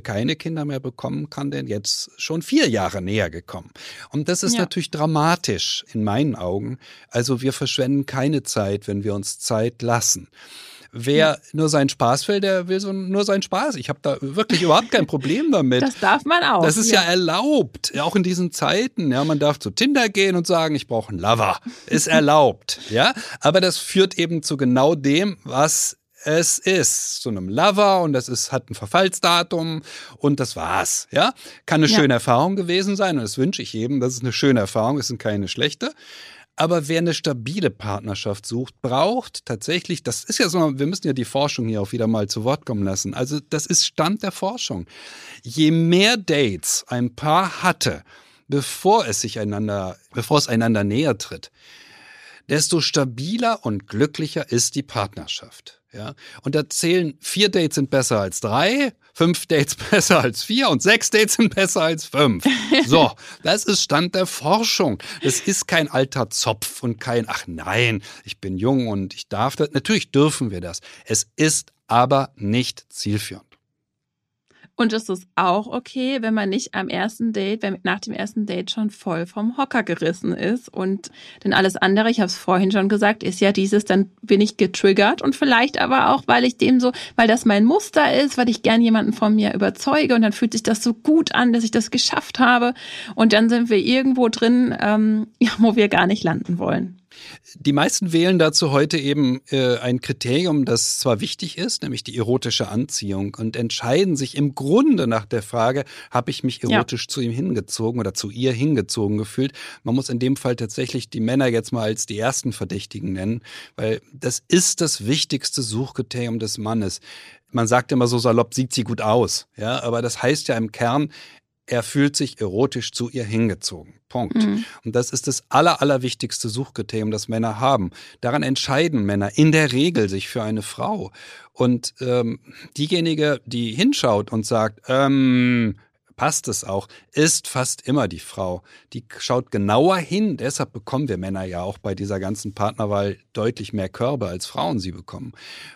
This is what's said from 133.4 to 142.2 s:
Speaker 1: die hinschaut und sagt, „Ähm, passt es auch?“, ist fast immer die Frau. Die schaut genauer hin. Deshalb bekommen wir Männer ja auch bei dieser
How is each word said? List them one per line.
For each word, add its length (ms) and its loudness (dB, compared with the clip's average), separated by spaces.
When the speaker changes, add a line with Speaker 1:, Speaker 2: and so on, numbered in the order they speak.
Speaker 1:
die 280 -4
hinschaut 580 2
und 140 -2
sagt, 420 0
„Ähm, 880 2
passt 320 -2
es 160 -4
auch?“, 240 -4
ist 380 0
fast 320 -4
immer 260 0
die 120 -8
Frau. 440 -8
Die 100 -12
schaut 320 -2
genauer 460 2
hin. 400 -2
Deshalb 340 -6
bekommen 380 -4
wir 80 -2
Männer 260 -6
ja 200 -8
auch 160 -8
bei 160 -6
dieser 260 -6